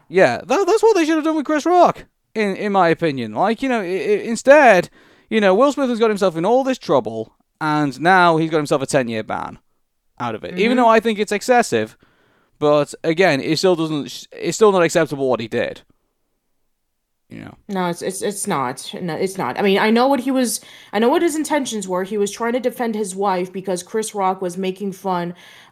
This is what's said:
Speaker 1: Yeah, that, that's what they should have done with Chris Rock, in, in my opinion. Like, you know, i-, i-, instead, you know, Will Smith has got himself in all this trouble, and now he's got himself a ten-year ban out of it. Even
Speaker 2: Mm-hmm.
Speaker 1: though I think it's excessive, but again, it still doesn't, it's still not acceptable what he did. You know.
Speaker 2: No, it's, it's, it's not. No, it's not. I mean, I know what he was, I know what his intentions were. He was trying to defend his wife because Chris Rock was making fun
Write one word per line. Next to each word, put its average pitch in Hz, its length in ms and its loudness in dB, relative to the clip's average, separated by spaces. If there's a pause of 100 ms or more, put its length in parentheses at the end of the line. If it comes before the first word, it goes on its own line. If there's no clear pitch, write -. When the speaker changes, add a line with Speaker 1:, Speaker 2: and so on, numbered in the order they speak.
Speaker 1:
Yeah, 147 300 2
that, 311 280 -2
that's 427 160 2
what 440 140 4
they 330 80 2
should 320 120 0
have 294 80 -2
done 320 120 -2
with 294 100 -4
Chris 302 200 -2
Rock, 339 400 4 (280)
in, 208 220 -2
in 202 160 -4
my 185 160 4
opinion. 135 460 -2
Like, 190 280 -2
you 269 60 -2
know, 240 120 -2
i-, 190 40 -4
i-, 180 400 -2
instead, 233 640 6 (400)
you 214 120 0
know, 190 140 4
Will 269 180 4
Smith 269 180 -2
has 233 80 -4
got 226 100 2
himself 190 260 0
in 165 120 -2
all 254 180 2
this 262 140 -4
trouble, 110 560 -2 (260)
and 151 400 -2
now 175 380 4
he's 160 120 -2
got 160 80 0
himself 147 220 0
a 135 60 -6
ten-year 117 380 -2
ban 87 340 -8 (600)
out 120 160 -6
of 104 100 -12
it. 180 140 -10
Even 220 120 2
Speaker 2:
Mm-hmm. 254 60 2
Speaker 1:
though 240 120 4
I 220 120 6
think 220 180 -2
it's 208 140 -4
excessive, 202 640 0 (640)
but 147 360 2 (100)
again, 165 360 2
it 147 180 -2
still 185 180 2
doesn't, 156 560 -6
it's - 240 -6
still 214 160 6
not 180 100 4
acceptable 147 460 0
what 113 120 0
he 113 80 -8
did. 98 340 -4 (1500)
You 113 120 -16
know. - 140 -18 (140)
Speaker 2:
No, 185 180 -4
it's, 175 160 -6
it's, 196 200 -6
it's 202 240 -6
not. 143 560 -6
No, 160 140 -6
it's 185 200 -4
not. 131 220 -6
I 180 40 -2
mean, 196 160 2
I 214 120 2
know 233 160 4
what 277 140 0
he 262 100 -4
was, 254 300 -2 (320)
I 202 80 -2
know 233 80 2
what 320 140 2
his 320 120 0
intentions 254 540 -4
were. 180 160 -2
He 202 120 -6
was 202 140 -2
trying 233 220 -4
to 254 80 -2
defend 240 340 -4
his 196 220 -6
wife 185 360 -2
because 185 300 -6
Chris 214 320 -6
Rock 190 260 -2
was 180 160 -6
making 190 360 -6
fun 180 420 -6 (380)